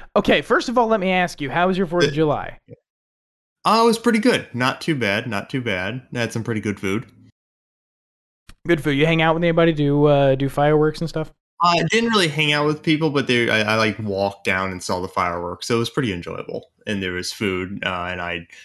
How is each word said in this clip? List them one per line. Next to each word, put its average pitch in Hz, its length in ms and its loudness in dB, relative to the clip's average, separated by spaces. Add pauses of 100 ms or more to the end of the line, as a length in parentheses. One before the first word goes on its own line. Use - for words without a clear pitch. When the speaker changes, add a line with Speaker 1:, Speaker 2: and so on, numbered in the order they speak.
(180)
Speaker 1:
okay, 196 240 4
first - 260 0
of 240 100 -2
all, 233 100 4
let 220 120 2
me 185 140 0
ask 180 260 0
you, 143 100 -6
how 175 200 2
was 185 80 0
your 190 100 0
Fourth 170 160 2
of 147 60 4
Speaker 2:
Uh, 143 40 -6
Speaker 1:
July? 123 460 -2 (1040)
Speaker 2:
Oh, 220 200 4
it 233 40 6
was 220 100 4
pretty 233 220 2
good. 214 340 2
Not 120 280 -2
too 165 120 -2
bad. 113 340 0
Not 101 220 -4
too 135 120 -4
bad. 107 400 -4 (120)
I 123 60 -4
had 113 140 -2
some 113 100 -6
pretty 110 160 -4
good 101 180 -4
food. 101 280 -4 (1600)
Speaker 1:
Good 165 160 2
food. 143 140 0
You 147 80 4
hang 165 160 2
out 160 140 2
with 170 80 -2
anybody? 165 280 4
Do, 147 340 2
uh, 139 300 4
do 135 140 -2
fireworks 151 500 2
and 165 80 -4
stuff? 156 240 -8 (320)
Speaker 2:
I 170 280 2
didn't 226 180 2
really 196 180 2
hang 147 260 0
out 147 120 2
with 151 160 -2
people, 156 300 0
but 135 160 0
they, 120 200 2
I, 110 260 2
I, - 20 2
like, 110 240 0
walked 98 460 -4
down 95 260 -2
and 90 100 -10
saw 95 180 -4
the 92 80 -6
fireworks, 87 600 -4
so 120 80 0
it - 20 2
was 117 140 -2
pretty 127 200 -2
enjoyable. - 600 -10 (160)
And 101 160 -4
there 92 80 -4
was 90 200 -6
food, 92 540 -4
uh, 90 240 -4
and 90 100 -8
I 87 280 -8 (180)